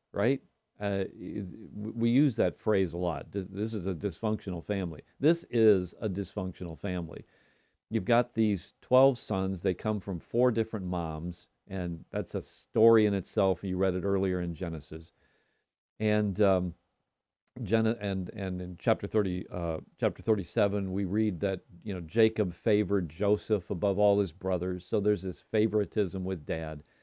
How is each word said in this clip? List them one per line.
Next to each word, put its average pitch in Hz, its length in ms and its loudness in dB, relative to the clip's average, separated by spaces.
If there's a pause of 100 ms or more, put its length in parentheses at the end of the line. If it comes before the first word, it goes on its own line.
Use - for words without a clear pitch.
(140)
right? 120 260 0 (400)
Uh, 101 260 -2
w-, 104 880 -10
we 117 160 0
use 131 240 4
that 90 240 0
phrase 95 340 2
a 85 40 -6
lot. 85 340 -4
"Th-, 98 180 -4
this 107 240 -6
is 92 140 -4
a 92 80 -2
dysfunctional 92 680 -4
family." 92 380 -4 (180)
This 165 300 2
is 107 500 4
a 113 80 -4
dysfunctional 92 720 -6
family. 90 460 -6 (640)
You've 107 160 -2
got 117 300 2
these 104 460 0
twelve 131 360 4
sons. 95 460 -2
They 95 100 2
come 107 260 -4
from 92 200 -6
four 123 320 0
different 110 340 -4
moms, 85 600 -6 (200)
and 90 440 -6
that's 104 240 -6
a 95 80 -4
story 113 640 6
in 101 80 0
itself. 95 480 0
You 92 140 -4
read 92 180 2
it 90 80 -4
earlier 95 380 0
in 87 120 -4
Genesis. 82 580 -10 (880)
And, 107 420 0
um, 92 340 2 (880)
Gen-, 110 240 2
and, 101 420 -4
and 92 320 -6
in 90 160 -10
chapter 104 300 0
thirty, 95 440 -2
uh, 85 260 -4 (220)
chapter 101 220 -2
thirty-seven, 101 720 0
we 98 140 -2
read 101 340 0
that, 95 220 -2 (220)
you 101 120 -6
know, 90 60 -6
Jacob 107 520 2
favored 101 560 0
Joseph 101 600 0
above 95 260 0
all 101 220 4
his 92 120 0
brothers. 92 540 -4
So 110 140 0
there's 98 240 2
this 92 280 -8
favoritism 101 720 0
with 90 220 -6
Dad. 80 380 -6 (200)